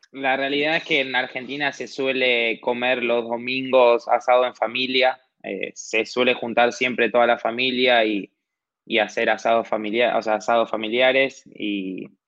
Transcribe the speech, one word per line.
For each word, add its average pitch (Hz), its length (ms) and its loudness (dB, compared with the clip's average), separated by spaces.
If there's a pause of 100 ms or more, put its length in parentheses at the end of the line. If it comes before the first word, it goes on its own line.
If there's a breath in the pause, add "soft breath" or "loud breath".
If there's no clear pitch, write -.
(120)
la 135 240 -2
realidad 143 400 -2
es 170 80 -4
que 151 160 0
en 131 160 -2
Argentina 135 560 -4
se 123 160 -10
suele 127 720 0
comer 123 420 -2
los 120 220 0
domingos 123 840 2
asado 127 400 4
en 120 80 -6
familia, 127 680 0 (220)
eh, 98 320 -8
se - 320 -4
suele 123 280 0
juntar 120 380 2
siempre 120 380 -2
toda 120 160 4
la 117 120 2
familia 123 680 2
y, 107 260 -2 (560)
y 113 120 0
hacer 110 320 0
asados 113 360 0
familia-, 110 500 0
o 113 60 0
sea, 107 120 -2
asados 113 360 0
familiares 127 720 0 (140)
y, 98 500 -6 (220)